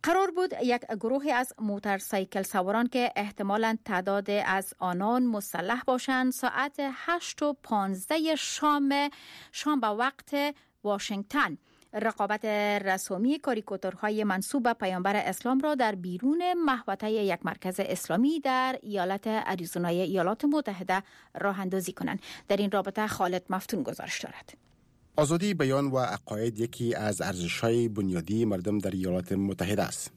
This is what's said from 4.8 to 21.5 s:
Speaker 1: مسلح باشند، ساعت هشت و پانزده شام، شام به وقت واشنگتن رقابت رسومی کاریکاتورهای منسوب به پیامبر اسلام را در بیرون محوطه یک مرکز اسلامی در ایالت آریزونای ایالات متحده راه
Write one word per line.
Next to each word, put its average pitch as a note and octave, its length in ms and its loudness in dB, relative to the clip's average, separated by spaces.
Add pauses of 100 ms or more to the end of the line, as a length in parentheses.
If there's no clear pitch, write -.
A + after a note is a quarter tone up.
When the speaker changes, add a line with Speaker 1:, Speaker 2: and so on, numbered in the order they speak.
Speaker 1:
مسلح G#3+ 600 -2
باشند، B3+ 460 2
ساعت C4 480 -2
هشت C#4+ 640 -4
و D4 200 0
پانزده A3 760 0
شام، C#4+ 720 2 (420)
شام D4 280 0
به A3+ 60 0
وقت A3+ 440 -2 (540)
واشنگتن G3+ 760 -2 (340)
رقابت G#3+ 520 -2 (400)
رسومی G3 540 0
کاریکاتورهای G#3+ 840 -2
منسوب G3+ 380 0
به A#3 100 4
پیامبر F#3+ 440 0
اسلام A#3+ 440 0
را D4+ 140 2
در A3+ 200 2
بیرون F#3+ 480 0 (240)
محوطه A3 440 0
یک G3 360 0
مرکز F#3 340 -4
اسلامی A3+ 600 2
در C4 420 0
ایالت G3 440 -2
آریزونای F3 760 0
ایالات F#3+ 440 0
متحده G3 580 0 (380)
راه G3 200 0